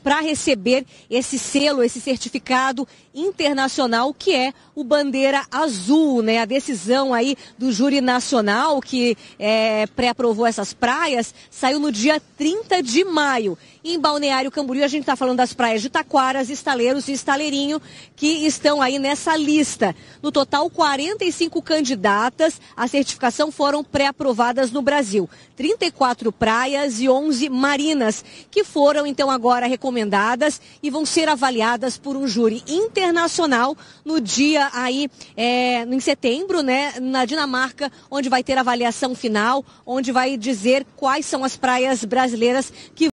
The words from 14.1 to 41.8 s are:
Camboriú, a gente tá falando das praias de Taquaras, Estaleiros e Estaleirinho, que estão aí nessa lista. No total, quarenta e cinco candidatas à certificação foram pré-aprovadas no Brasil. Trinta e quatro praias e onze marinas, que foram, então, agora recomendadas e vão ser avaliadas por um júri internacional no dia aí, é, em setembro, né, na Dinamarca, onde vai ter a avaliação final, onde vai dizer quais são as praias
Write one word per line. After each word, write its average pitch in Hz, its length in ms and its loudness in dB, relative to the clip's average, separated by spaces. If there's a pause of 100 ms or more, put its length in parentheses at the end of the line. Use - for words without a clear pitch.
Camboriú, 277 340 -2
a 277 40 2
gente 277 180 -4
tá 277 100 0
falando 254 220 0
das 247 160 2
praias 226 280 0
de 262 80 -6
Taquaras, 269 600 0
Estaleiros 269 580 -2
e 277 40 -6
Estaleirinho, 285 680 -2 (340)
que 311 300 0
estão 294 360 2
aí 262 160 2
nessa 285 400 0
lista. 294 580 0 (280)
No 294 80 -2
total, 294 380 0
quarenta 311 540 0
e 349 80 0
cinco 330 300 -4
candidatas 233 1000 0 (160)
à 240 120 -4
certificação 277 640 -2
foram 285 320 0
pré-aprovadas 262 880 0
no 277 100 -2
Brasil. 220 480 0 (260)
Trinta 359 300 -2
e 320 60 -2
quatro 240 400 0
praias 254 680 0
e 262 80 0
onze 277 400 2
marinas, 277 800 0 (240)
que 403 140 0
foram, 294 420 2
então, 277 240 0
agora 247 380 2
recomendadas 240 920 0 (220)
e 294 80 -4
vão 294 160 -2
ser 320 240 0
avaliadas 240 680 0
por 277 220 -8
um 269 100 -2
júri 220 400 0
internacional 330 1120 0 (260)
no 311 160 -2
dia 277 540 2
aí, 254 340 -2 (300)
é, 247 460 0
em 247 160 -2
setembro, 302 640 0
né, 277 360 0
na 254 240 -2
Dinamarca, 262 680 -4 (180)
onde 269 200 -2
vai 254 140 2
ter 262 140 0
a 262 40 2
avaliação 240 520 0
final, 226 500 0 (220)
onde 254 260 -2
vai 254 260 0
dizer 247 580 0
quais 277 320 -2
são 269 160 -2
as 262 120 -4
praias 254 480 0